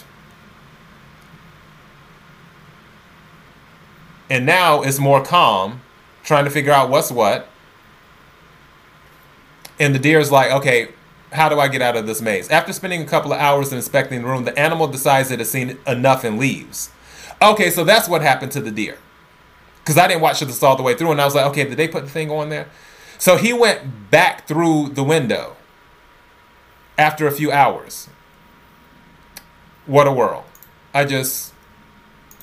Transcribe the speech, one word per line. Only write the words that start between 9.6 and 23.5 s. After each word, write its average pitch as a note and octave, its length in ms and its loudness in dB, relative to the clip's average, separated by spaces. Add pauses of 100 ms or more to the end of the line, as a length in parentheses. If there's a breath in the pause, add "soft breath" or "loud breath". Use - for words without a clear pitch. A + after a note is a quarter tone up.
And C#3+ 160 2
the C3 40 -2
deer D3+ 200 4
is C#3+ 120 0
like, C3 200 4
"Okay, C3 380 0 (420)
how D#3 160 2
do D3 140 0
I C#3 80 2
get C3 120 -4
out A#2+ 140 0
of A2 100 -6
this A2 160 -6
maze?" G2+ 280 -4
After E3+ 240 0
spending F3+ 280 -8
a D3 40 -10
couple D3+ 260 -2
of - 80 -4
hours C#3+ 320 0
inspecting B2+ 500 -4
the A#2 60 -8
room, B2+ 160 -4
the A#2+ 160 -6
animal D#3+ 280 0
decides C3+ 440 0
it A#2+ 80 -4
has A2+ 100 -6
seen B2+ 380 -6
enough C3 380 0
and G#2+ 120 -4
leaves. A#2 540 -6 (500 loud breath)
Okay, G3+ 300 4
so E3 140 -2
that's A3 240 4
what E3 120 0
happened C3+ 300 0
to C#3+ 80 -8
the B2 100 -8
deer. G#2 280 -8 (880)
'Cause D3 120 0
I F#3 120 6
didn't E3+ 100 -2
watch D3+ 220 0
this B2+ 200 -8
all C3+ 140 6
the C3 80 -4
way B2+ 100 2
through, E3 180 -2
and C#3+ 100 0
I - 20 2
was C#3 100 0
like, C#3 120 2
"Okay, C#3+ 180 -2
did B2 140 -6
they D#3+ 100 0
put D#3+ 160 -8
the C#3 80 -16
thing D#3 180 -8
on D3+ 200 -6
there?" D3+ 160 -10 (520 loud breath)
So F3+ 200 4
he A3+ 160 0